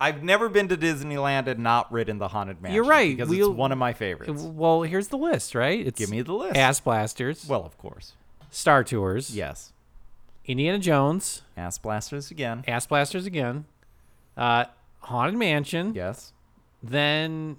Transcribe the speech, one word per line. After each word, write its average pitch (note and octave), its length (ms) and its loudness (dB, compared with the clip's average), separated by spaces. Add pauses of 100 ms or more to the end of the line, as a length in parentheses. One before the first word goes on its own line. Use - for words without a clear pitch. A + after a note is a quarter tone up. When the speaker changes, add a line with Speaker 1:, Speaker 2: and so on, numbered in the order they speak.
Speaker 1:
I've D3 220 0
never G#3 260 4
been G3+ 200 4
to F#3 60 2
Disneyland C#3+ 720 0
and A#2 160 -2
not A#2 280 4
ridden A2 260 -2
the G2+ 100 -4
Haunted G2 340 -6
Mansion G2 140 -4
Speaker 2:
You're A3+ 80 4
right. B3+ 320 6
Speaker 1:
because B2 140 -2
Speaker 2:
We'll, G3 220 4
Speaker 1:
it's - 60 -4
one C3 140 2
of C3 60 -2
my B2 160 0
favorites. C#3+ 480 -6
Speaker 2:
well, D#3+ 400 2
here's F#3 260 -2
the C#4 100 -6
list, D#4 380 -2
right? D3+ 300 0
It's B2+ 140 -4
Speaker 1:
Give G#2 100 -2
me A2 140 -2
the E3 100 -6
list. C#4+ 240 -2
Speaker 2:
Ass C3+ 240 4
Blasters. B2 680 -2
Speaker 1:
Well, C3 160 -2
of - 140 -16
course. - 360 -16 (360)
Speaker 2:
Star C#3 340 4
Tours. A2 500 -2
Speaker 1:
Yes. E2 380 -10 (720)
Speaker 2:
Indiana D3+ 340 0
Jones. D#3+ 640 2 (120)
Speaker 1:
Ass F2 220 -8
Blasters A2+ 540 -6
again. B2+ 360 -6
Speaker 2:
Ass A#2+ 200 -2
Blasters D3+ 380 0
again. D3+ 400 -4 (720)
Uh, A#2+ 300 2 (360)
Haunted B2+ 360 -2
Mansion. E3+ 560 0
Speaker 1:
Yes. F#2+ 400 -8 (500)
Speaker 2:
Then D3+ 760 -2